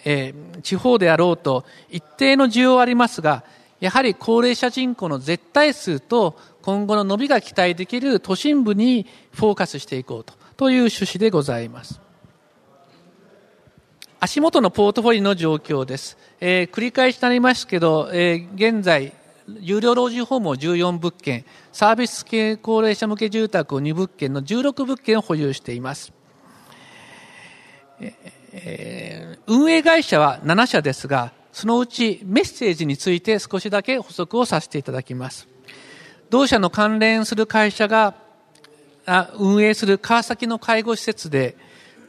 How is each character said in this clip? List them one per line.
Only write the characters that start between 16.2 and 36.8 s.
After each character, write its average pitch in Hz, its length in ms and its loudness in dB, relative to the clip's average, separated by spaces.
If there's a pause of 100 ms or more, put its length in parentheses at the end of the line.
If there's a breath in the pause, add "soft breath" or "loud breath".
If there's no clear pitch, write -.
え 180 240 0
ー、 170 80 -6
繰 208 100 -6
り 240 100 -4
返 262 200 2
し - 60 -10
に - 40 -20
な 247 80 2
り 247 100 2
ま 247 140 4
す - 140 -8
け 185 120 -2
ど、 160 340 2
え 175 380 0
ー、 - 20 -14
現 214 300 0
在、 147 300 2 (460)
有 196 220 -2
料 240 120 4
老 247 160 2
人 240 160 -4
ホ 262 120 -2
ー - 20 -2
ム 190 100 -2
を 131 80 -2
十 165 200 -2
四 175 200 0
物 165 140 -4
件、 123 340 -8 (260 soft breath)
サ 208 180 2
ー 226 60 4
ビ 240 120 0
ス - 180 -12
系 220 320 -2
高 220 220 -2
齢 220 160 2
者 226 100 -4
向 214 120 -4
け 220 120 -2
住 220 200 0
宅 160 260 -2
を 135 40 -4
二 151 140 -4
物 185 140 -2
件 135 260 -6
の 139 80 -6
十 208 220 -2
六 277 220 -2
物 254 120 -4
件 220 220 0
を - 20 0
保 175 140 -4
有 147 180 -2
し - 60 -10
て 120 160 -10
い 120 60 -10
ま 131 120 -10
す。 - 200 -16 (1900 loud breath)
え 165 1400 -18
ー、 - 80 -20
運 277 260 2
営 330 120 2
会 330 180 4
社 165 180 2
は 143 240 2
七 180 220 2
社 190 160 0
で 143 120 -2
す - 140 -12
が、 127 260 -2 (180)
そ - 160 -10
の 233 120 2
う 247 60 -2
ち 233 380 -4
メ 202 180 0
ッ 381 40 -2
セ - 260 -2
ー - 20 -2
ジ 160 120 -4
に 143 120 -2
つ - 140 -2
い 175 100 0
て 214 180 0
少 - 200 -6
し 208 100 -6
だ 196 140 -2
け 262 160 -2
補 - 120 -12
足 180 280 -6
を 247 60 2
さ 165 140 0
せ - 100 -8
て - 80 -8
い 139 60 -6
た - 80 -10
だ 127 120 -8
き - 100 -14
ま 127 160 -10
す。 - 180 -18 (800 loud breath)
同 262 180 4
社 233 120 2
の 180 100 2
関 214 300 0